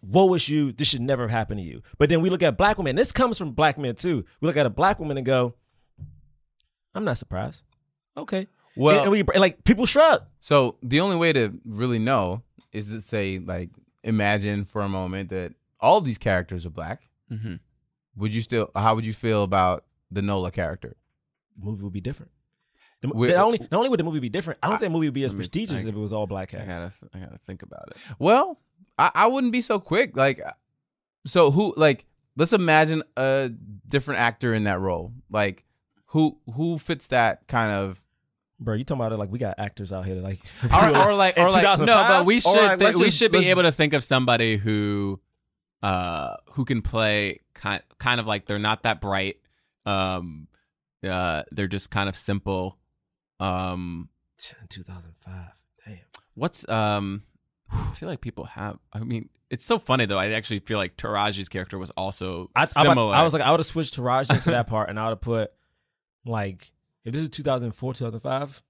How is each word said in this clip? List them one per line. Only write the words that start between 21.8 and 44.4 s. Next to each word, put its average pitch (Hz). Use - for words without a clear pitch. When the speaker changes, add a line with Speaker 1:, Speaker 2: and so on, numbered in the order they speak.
Speaker 1:
would 98
be 98
different. 127
The 123
mo-, -
Speaker 2:
Wi- 160
Speaker 1:
not 185
only, 226
not -
only 247
would 247
the 165
movie 156
be 123
different, 160
I -
don't -
Speaker 2:
I -
Speaker 1:
think 202
the -
movie 160
would 135
be 135
as 127
Speaker 3:
Let 101
me -
Speaker 1:
prestigious 156
Speaker 3:
think. 110
Speaker 1:
if 101
it 107
was 104
all 107
black 95
Speaker 3:
I 95
Speaker 1:
cast. 95
Speaker 3:
gotta 87
th-, -
I 95
gotta -
think -
about -
it. -
Speaker 2:
Well, 269
I, 143
I 196
wouldn't 247
be 247
so 214
quick. 214
Like, 135
so 160
who, 185
like, 147
let's 160
imagine 160
a 135
different 139
actor 120
in 107
that 95
role. 90
Like, 101
who, 156
who 160
fits -
that 120
kind 113
of 98
Speaker 1:
Bro, 110
you 123
talking 135
about 110
it 110
like 104
we 110
got 113
actors 101
out 92
here 92
that, 92
like, 95
<laughs> -
Speaker 2:
Or, 202
or 208
like, 190
Speaker 1:
in 170
Speaker 2:
or 180
like, 190
Speaker 3:
No, 180
Speaker 1:
two 202
thousand 175
five? 220
Speaker 3:
but 185
we 220
Speaker 2:
or -
Speaker 3:
should 185
Speaker 2:
like, 202
Speaker 3:
thi-, 196
Speaker 2:
let's 180
Speaker 3:
we 180
Speaker 2:
just, -
Speaker 3:
should 226
be 180
Speaker 2:
let's 180
Speaker 3:
able 180
to 165
think 151
of 147
somebody 117